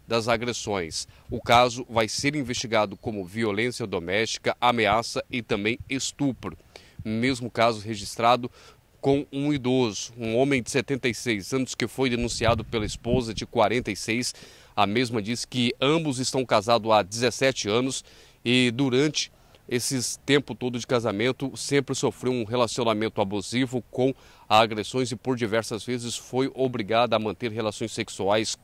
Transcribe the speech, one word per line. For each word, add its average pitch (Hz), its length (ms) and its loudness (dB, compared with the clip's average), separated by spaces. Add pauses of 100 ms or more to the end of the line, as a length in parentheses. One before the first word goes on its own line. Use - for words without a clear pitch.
das 113 220 0
agressões. 110 800 -2 (200)
O 123 120 -6
caso 120 480 4
vai 113 200 2
ser 143 280 -2
investigado 113 600 -2
como 104 280 -6
violência 110 640 -2
doméstica, 98 760 -2
ameaça 117 680 2
e 123 120 -4
também 110 360 -2 (100)
estupro. 131 680 -4 (480)
Mesmo 117 460 -2
caso 113 300 2
registrado 117 720 0 (500)
com 139 320 2
um 143 180 -2
idoso, 123 680 0
um 113 180 -2
homem 135 260 4
de - 80 -10
setenta 131 380 -2
e 110 60 -2
seis 110 400 -4
anos 131 200 -2
que 113 140 -4
foi 131 220 0
denunciado 117 520 0
pela 110 220 -2
esposa 117 480 -2
de 107 140 -8
quarenta 113 440 2
e 92 60 -2
seis. 120 380 -4 (420)
A 101 100 4
mesma 113 360 0
diz 117 240 -4
que 120 340 0
ambos 147 380 0
estão 131 260 -2
casados 110 480 2
há 104 100 6
dezessete 113 680 0
anos 127 360 0 (400)
e 123 260 4
durante 135 640 0 (340)
esse 123 520 -4
tempo 135 360 0
todo 123 240 -6
de 113 80 -8
casamento 117 720 0
sempre 139 380 0
sofreu 123 380 -2
um 120 120 -2
relacionamento 110 800 0
abusivo 117 680 -2
com 131 220 2 (340)
agressões 110 640 4
e 113 40 -6
por 127 180 -2
diversas 110 480 0
vezes 120 340 -6
foi 131 380 -2
obrigada 117 600 2
a - 20 4
manter 107 340 -4
relações 110 400 -4
sexuais 104 720 0